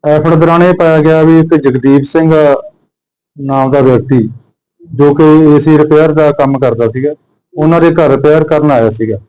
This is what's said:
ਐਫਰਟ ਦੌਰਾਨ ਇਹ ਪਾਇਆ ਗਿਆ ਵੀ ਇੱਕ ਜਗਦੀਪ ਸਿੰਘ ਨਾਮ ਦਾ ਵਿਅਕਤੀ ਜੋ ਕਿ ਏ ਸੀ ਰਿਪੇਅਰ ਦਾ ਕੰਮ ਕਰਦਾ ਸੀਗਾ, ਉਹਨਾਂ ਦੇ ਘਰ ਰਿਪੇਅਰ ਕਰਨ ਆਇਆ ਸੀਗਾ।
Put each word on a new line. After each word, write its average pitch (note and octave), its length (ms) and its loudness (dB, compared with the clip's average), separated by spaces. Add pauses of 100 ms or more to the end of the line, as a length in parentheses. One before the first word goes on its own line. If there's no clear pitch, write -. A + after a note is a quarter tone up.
ਐਫਰਟ D3+ 280 0
ਦੌਰਾਨ E3 280 2
ਇਹ F3+ 120 2
ਪਾਇਆ D#3+ 240 0
ਗਿਆ D#3+ 240 2
ਵੀ E3 180 4
ਇੱਕ E3 140 0
ਜਗਦੀਪ C3+ 480 0
ਸਿੰਘ D#3+ 320 -2 (1040)
ਨਾਮ C3+ 300 -4
ਦਾ C#3 100 0
ਵਿਅਕਤੀ B2+ 500 0 (640)
ਜੋ C#3+ 200 2
ਕਿ D#3 80 0 (320)
ਏ D3 40 2
ਸੀ D3+ 200 2
ਰਿਪੇਅਰ D3+ 340 2
ਦਾ D3+ 180 0
ਕੰਮ C#3 280 -2
ਕਰਦਾ A#2 300 -2
ਸੀਗਾ, C3 260 -6 (400)
ਉਹਨਾਂ D#3+ 260 0
ਦੇ E3 100 2
ਘਰ D#3+ 200 0
ਰਿਪੇਅਰ D3+ 340 0
ਕਰਨ D3+ 260 -2
ਆਇਆ A#2 200 0
ਸੀਗਾ। A2 280 -6 (100)